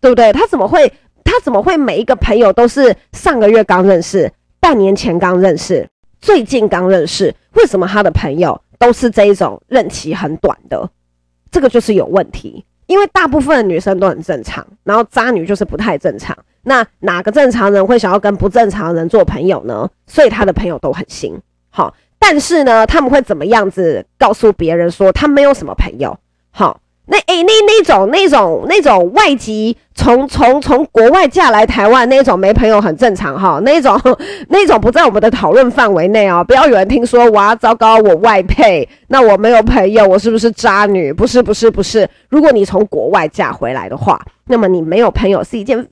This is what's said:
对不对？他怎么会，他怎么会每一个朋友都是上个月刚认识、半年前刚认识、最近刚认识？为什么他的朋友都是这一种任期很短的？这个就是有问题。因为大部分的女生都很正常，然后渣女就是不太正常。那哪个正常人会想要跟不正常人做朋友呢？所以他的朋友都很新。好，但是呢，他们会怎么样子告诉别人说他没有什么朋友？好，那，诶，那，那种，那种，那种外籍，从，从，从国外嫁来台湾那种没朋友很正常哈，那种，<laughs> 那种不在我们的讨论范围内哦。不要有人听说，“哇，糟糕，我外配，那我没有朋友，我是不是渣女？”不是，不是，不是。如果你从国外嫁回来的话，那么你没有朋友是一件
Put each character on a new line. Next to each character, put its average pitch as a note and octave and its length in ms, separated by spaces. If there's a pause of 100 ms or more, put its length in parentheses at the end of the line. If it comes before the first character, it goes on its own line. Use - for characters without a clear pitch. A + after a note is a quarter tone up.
对 B3+ 100
不 A#3+ 40
对？ A3 200
他 F#4 120
怎 - 120
么 G3+ 100
会， D#4 240 (320)
他 A#4 160
怎 - 100
么 G#3 120
会 E4 160
每 G#3 200
一 A3+ 60
个 B3+ 120
朋 A#3 200
友 A#3+ 160
都 A#3+ 160
是 B3 260 (180)
上 D4 280
个 G#3 80
月 A3 160
刚 F#3 180
认 F#3 200
识、 E3+ 280 (300)
半 D#4+ 160
年 G3 180
前 F3 240
刚 F3+ 220
认 F3+ 160
识、 E3 320 (320)
最 E4+ 240
近 G#3+ 240
刚 F3+ 220
认 E3+ 160
识？ E3+ 280 (200)
为 A4+ 100
什 F#3+ 160
么 F3+ 60
他 G#3 160
的 F#3 80
朋 D3 280
友 E3 220 (180)
都 A#3+ 140
是 A#3+ 160
这 G#3 160
一 G3+ 100
种 C#3+ 240 (100)
任 A3+ 200
期 - 260
很 D#3+ 220
短 - 180 (140)
的？ - 220 (600)
这 - 80
个 C4+ 120
就 A#3+ 100
是 A3 140
有 F#3 100
问 F3 260
题。 - 360 (200)
因 F#4 120
为 G4+ 140
大 F4+ 160
部 C#4 100
分 C#4+ 180
的 A#3+ 60
女 G#3 160
生 F#3+ 220
都 F#3+ 80
很 D#3 120
正 D3+ 220
常， - 240 (160)
然 G#3 140
后 A#3 160
渣 A#3+ 180
女 F3 160
就 G3+ 80
是 G3 100
不 - 120
太 G#3 200
正 C3+ 220
常。 - 180 (280)
那 C4 200 (140)
哪 F3 240
个 G#3 80
正 C4+ 180
常 A#3+ 240
人 G3+ 140
会 B3 100
想 G#3+ 160
要 G3+ 60
跟 G3+ 160
不 G3+ 140
正 A3 200
常 E3+ 240
人 E3 160
做 G3+ 160
朋 D3+ 220
友 F3 160
呢？ A2+ 260 (200)
所 - 180
以 - 20
他 G#3+ 160
的 F#3 80
朋 G#3 140
友 E3+ 140
都 C#3 120
很 F#3 160
新。 - 320 (300)
好， - 240 (240)
但 D#4+ 220
是 D#4+ 240
呢， A3+ 200
他 D#4 160
们 C4 80
会 C4+ 140
怎 F#3+ 140
么 D3 100
样 G#3 240
子 D#3 340 (140)
告 - 140
诉 G#3+ 220
别 E3 200
人 E3+ 160
说 F#3+ 220
他 D4 160
没 C#4 140
有 C#4 120
什 - 100
么 - 100
朋 - 260
友？ - 180 (320)
好， - 300 (260)
那， G4+ 100
诶， F4 280
那， G#4+ 80 (120)
那 G#4+ 200
种， G#3 260
那 F#4+ 180
种， F#3+ 400
那 F4+ 140
种 G3 300
外 D4+ 240
籍， G#3+ 400 (180)
从， B3+ 320
从， C4 340
从 C#4 260
国 A3+ 240
外 F4+ 180
嫁 E4+ 220
来 G#3+ 140
台 A3 220
湾 A#3+ 220
那 C4+ 160
种 G3+ 120
没 F#3+ 160
朋 A#3 160
友 G#3+ 120
很 E3+ 160
正 A3+ 180
常 D3+ 260
哈， E3+ 200
那 D4 200
种， B3 200 (220)
<laughs> F4 260
那 F#4+ 180
种 E4+ 140
不 B3 100
在 E4 140
我 C4+ 60
们 G3+ 120
的 A3+ 80
讨 F3+ 220
论 B3 180
范 A#3 240
围 E3+ 140
内 G#3 200
哦。 F3 180
不 B3 80
要 C#4+ 120
有 B3 100
人 G3 120
听 A#3+ 160
说 A#3+ 260
，“哇， G#3 240
糟 A3+ 200
糕， A3+ 240
我 G#3 180
外 G3+ 280
配， F#3+ 440 (200)
那 C4+ 120
我 G#3 160
没 G#3+ 140
有 A3+ 120
朋 A3 280
友， G#3+ 160
我 F#3+ 120
是 G#3 120
不 A3 80
是 A3+ 140
渣 G#3 340
女？” F3+ 280
不 F#3+ 120
是， B3 160
不 G#3 100
是， A3+ 180
不 G3 120
是。 G#3 260 (200)
如 D4 120
果 D4 120
你 G#3 120
从 F#3+ 220
国 C3+ 220
外 F3 200
嫁 D3 240
回 B2 200
来 F#2+ 160
的 C3 80
话， - 240 (260)
那 B3 100
么 G#3 120
你 F3+ 120
没 E3 180
有 A3+ 120
朋 - 180
友 G3 140
是 A3+ 160
一 G3+ 60
件 B3+ 280